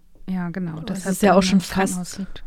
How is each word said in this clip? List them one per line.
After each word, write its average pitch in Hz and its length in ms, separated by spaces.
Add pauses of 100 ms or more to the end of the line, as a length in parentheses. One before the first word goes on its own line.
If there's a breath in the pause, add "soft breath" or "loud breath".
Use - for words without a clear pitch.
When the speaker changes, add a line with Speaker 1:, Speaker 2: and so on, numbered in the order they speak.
(280)
Speaker 1:
ja, 180 220
genau, 165 320
Speaker 2:
Das 175 180
Speaker 1:
deshalb 190 140
Speaker 2:
ist - 80
ja 208 80
Speaker 1:
dann 180 80
Speaker 2:
auch 196 60
schon 190 160
Speaker 1:
im 180 60
Krankenhaus 190 300 (140)
Speaker 2:
fast, - 100
Speaker 1:
liegt. - 280